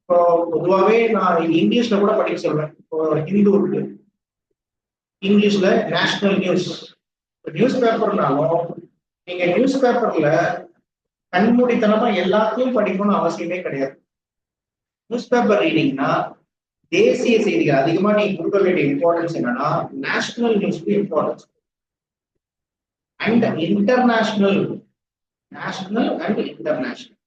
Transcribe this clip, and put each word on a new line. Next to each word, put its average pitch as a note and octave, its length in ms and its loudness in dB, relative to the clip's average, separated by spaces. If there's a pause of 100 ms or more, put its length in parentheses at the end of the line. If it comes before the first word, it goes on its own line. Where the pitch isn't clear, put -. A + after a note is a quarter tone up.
இப்போ F3 520 2
பொதுவாவே F#3+ 580 2
நான் F#3 300 0
இங்கிலீஷ்ல G3+ 580 2
கூட G3+ 180 2
படிக்க F3 220 -2
சொல்வேன். D3+ 400 -4
இப்போ D#3 460 -4
ஹிந்து G3+ 260 2
இருக்கு, D3+ 540 -2 (1200)
இங்கிலீஷ்ல G3+ 640 2
நேஷனல் F#3 500 0
நியூஸ். - 560 -4 (580)
நியூஸ் A#3 240 0
பேப்பர்னாலும் F3+ 920 0 (580)
நீங்க F3+ 220 -4
நியூஸ் B3 380 0
பேப்பர்ல F#3+ 440 0 (1080)
கண்மூடித்தனமா A#3 720 2 (160)
எல்லாத்தையும் A3 520 0
படிக்கணும்னு G3 400 0
அவசியமே E3+ 460 -4
கிடையாது. C#3 420 -8 (1000)
நியூஸ் A#3+ 220 -8
பேப்பர் G#3 340 2
ரீடிங்னா D#3 760 -2 (500)
தேசிய A3 540 2
செய்திகள் D#3 400 2
அதிகமா F#3+ 300 2
நீங்க G#3 240 0
கொடுக்க F#3+ 220 0
வேண்டிய D3+ 360 2
இம்பார்ட்டன்ஸ் E3+ 400 0
என்னன்னா, C#3 560 -4
நேஷனல் G#3+ 680 -2
நியூஸ்க்கு G3+ 460 -2
இம்பார்ட்டன்ஸ் - 460 -4 (1700)
and G3+ 260 2
international, G3+ 1400 0 (680)
national F#3+ 680 -4
and - 180 -4
international. - 880 -8